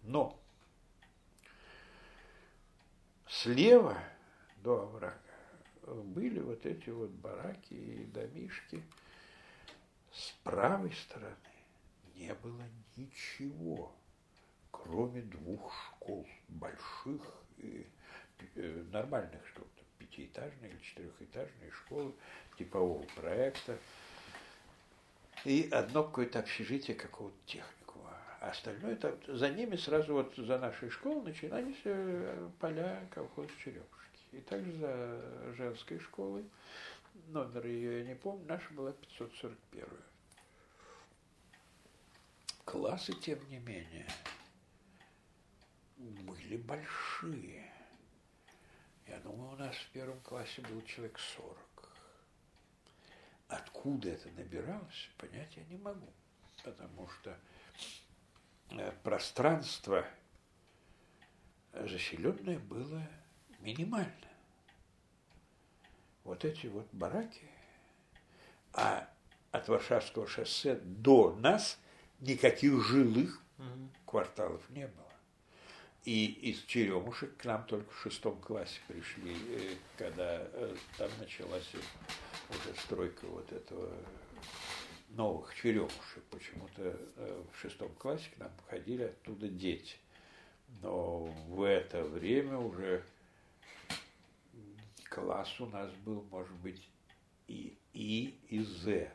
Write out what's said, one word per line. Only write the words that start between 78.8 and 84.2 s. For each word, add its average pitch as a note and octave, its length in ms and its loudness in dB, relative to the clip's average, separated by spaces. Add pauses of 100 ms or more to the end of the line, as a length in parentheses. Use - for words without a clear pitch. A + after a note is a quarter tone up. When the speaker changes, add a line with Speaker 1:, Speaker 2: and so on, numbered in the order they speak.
Speaker 1:
пришли, E2+ 480 -8 (140)
э, F#2+ 260 -4 (220)
когда, F2 440 0
э, A2+ 340 -4 (220)
там G2+ 120 0 (100)
началась F2+ 500 -6 (800)
уже - 340 -6
стройка F2+ 440 -2
вот F2 260 -8
этого F2+ 360 -6 (1200)